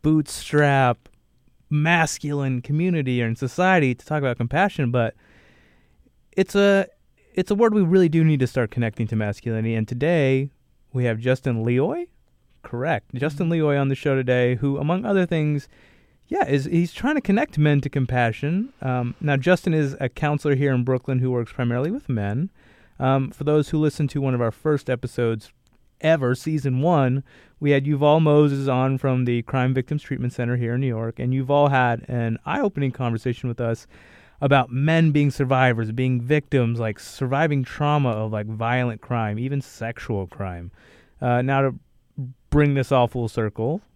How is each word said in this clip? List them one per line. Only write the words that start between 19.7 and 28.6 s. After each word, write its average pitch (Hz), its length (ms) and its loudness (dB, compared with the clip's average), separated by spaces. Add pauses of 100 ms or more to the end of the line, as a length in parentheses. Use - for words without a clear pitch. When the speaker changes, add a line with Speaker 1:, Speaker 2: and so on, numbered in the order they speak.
Speaker 1:
is 143 280 0
a 127 80 -4
counselor 147 460 -2
here 139 180 0
in 123 100 0
Brooklyn 127 360 -2
who 127 120 -2
works 120 220 -4
primarily 123 360 -2
with 262 200 -8
men. 113 420 -2 (480)
Um, 131 320 0
for - 140 -10
those 151 240 2
who 160 80 -2
listened 151 320 0
to 147 100 -4
one 135 140 -2
of 120 80 -2
our 113 100 0
first - 380 -2
episodes 120 640 -4 (480)
ever, 127 340 2
season 135 460 -2
one, 139 420 2 (380)
we 143 100 2
had 139 140 2
Yuval 147 360 4
Moses 147 460 4